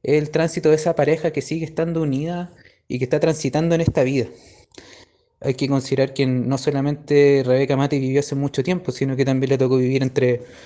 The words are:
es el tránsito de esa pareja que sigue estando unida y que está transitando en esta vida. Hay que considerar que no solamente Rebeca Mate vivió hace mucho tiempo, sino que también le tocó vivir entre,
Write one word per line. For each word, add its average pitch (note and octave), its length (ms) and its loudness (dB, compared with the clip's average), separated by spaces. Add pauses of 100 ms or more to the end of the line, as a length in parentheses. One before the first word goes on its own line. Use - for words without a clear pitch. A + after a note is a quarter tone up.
es D3+ 180 2
el D3+ 100 -6
tránsito D#3+ 400 0
de D#3 60 6
esa E3 180 -2
pareja D#3+ 360 2
que C#3 120 -4
sigue D#3+ 220 -6
estando E3 380 -4
unida D#3+ 500 -4 (360)
y B2 100 -6
que B2+ 60 -2
está D3+ 160 0
transitando D#3+ 540 0
en E3 80 2
esta D3 200 2
vida. C3 240 0 (1160)
Hay C3+ 120 -2
que C3+ 140 -4
considerar C3+ 440 0
que C3+ 140 0
no B2+ 320 -2
solamente C#3+ 880 2
Rebeca C3 300 2
Mate C#3 220 0
vivió C3+ 220 0
hace C#3 140 -6
mucho C#3 280 -2
tiempo, F3 300 -2
sino C3+ 240 -2
que C3 80 0
también C3 260 0
le C3+ 80 2
tocó C3 200 2
vivir C3 240 2
entre, B2+ 400 0 (240)